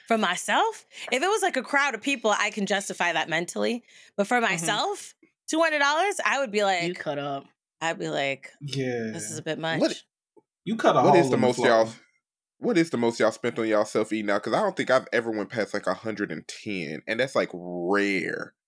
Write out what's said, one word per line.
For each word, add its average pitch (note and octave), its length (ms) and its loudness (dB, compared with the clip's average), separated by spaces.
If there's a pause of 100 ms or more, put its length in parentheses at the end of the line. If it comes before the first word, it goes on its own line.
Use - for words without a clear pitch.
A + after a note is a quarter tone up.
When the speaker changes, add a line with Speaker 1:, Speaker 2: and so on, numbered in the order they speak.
Speaker 1:
for A3+ 100 2
myself? G#3+ 680 0 (260)
If - 100 0
it F4+ 60 2
was, G#4 140 0
like, E4+ 140 0
a B3 60 -2
crowd C#4+ 320 0
of - 80 -8
people, B3+ 340 0
I G#3 140 0
can G3+ 160 -4
justify F#3+ 460 0
that D#3+ 160 0
mentally. G#3 560 -2 (320)
But G3+ 100 0
for B3 140 2
Speaker 2:
Mm-hmm. A3+ 80 2
Speaker 1:
myself, B3 680 -2 (340)
two D#4 120 2
hundred D#4 200 2
dollars, E4 440 2
I A#3 160 2
would B3+ 120 -4
be G#3 80 0
Speaker 2:
You G3+ 60 2
Speaker 1:
like, F3+ 320 0
Speaker 2:
cut C#3+ 200 -6
up. C#3 280 -6 (340)
Speaker 1:
I'd E3 180 -2
be E3 120 -6
like, C#3 500 -4
Speaker 3:
Yeah. B2+ 520 -4
Speaker 1:
"This - 180 -8
is - 80 -10
a - 40 -12
bit D#3 160 -6
Speaker 4:
What E3 320 0
Speaker 1:
much." - 160 -12 (580)
Speaker 3:
You A3 120 -4
cut - 200 4
a C3 40 4
Speaker 4:
What - 140 6
is E3+ 100 8
Speaker 3:
hole C3 60 -2
Speaker 4:
the A#2+ 60 2
Speaker 3:
in - 40 4
the B2+ 80 4
Speaker 4:
most B2 60 2
Speaker 3:
floor. A#2+ 140 2
Speaker 4:
y'all, A2+ 240 4 (680)
what G3 200 0
is D#3+ 120 2
the A#2+ 80 -2
most A#2 220 2
y'all A2 120 4
spent - 260 -4
on A2+ 100 0
y'all G#2+ 180 4
self G#2+ 260 0
eating G#2 180 -2
out? G2+ 120 2
'Cause A2+ 120 -2
I E3+ 60 4
don't G3 160 0
think B2 140 0
I've C3 220 4
ever A#2 180 0
went G#2 200 -4
past, G#2+ 240 -4
like, G2+ 120 -4
a F#2 80 2
hundred G2+ 380 -6
and - 160 -10
ten, E2 580 -8
and A2+ 140 -2
that's, C3+ 160 -2
like, F#2+ 180 0
rare, F2+ 1000 -2 (140)